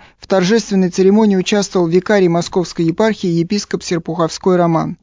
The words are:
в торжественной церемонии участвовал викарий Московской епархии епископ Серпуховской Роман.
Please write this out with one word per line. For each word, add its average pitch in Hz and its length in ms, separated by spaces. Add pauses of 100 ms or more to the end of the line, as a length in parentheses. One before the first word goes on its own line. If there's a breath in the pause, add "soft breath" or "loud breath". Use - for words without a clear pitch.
(180 soft breath)
в - 80
торжественной 190 640
церемонии 196 460
участвовал 190 500
викарий 185 420
Московской 170 580
епархии 202 440
епископ 175 520
Серпуховской 165 720
Роман. 165 460